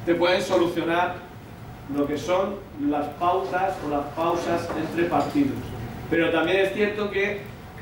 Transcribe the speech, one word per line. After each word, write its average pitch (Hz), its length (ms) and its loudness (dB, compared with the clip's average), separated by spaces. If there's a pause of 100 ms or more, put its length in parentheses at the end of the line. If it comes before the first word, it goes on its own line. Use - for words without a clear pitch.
te 170 100 4
pueden 180 280 4
solucionar 170 720 2 (800)
lo 143 120 2
que 147 120 -2
son 185 380 0 (320)
las 147 180 0 (120)
pautas 185 560 2 (120)
o - 20 -2
las 143 160 0 (100)
pausas 170 600 0
entre 160 280 0
partidos. 143 520 2 (540)
Pero 165 200 4
también 165 280 4
es 190 160 2
cierto 208 360 0
que 202 300 0 (420)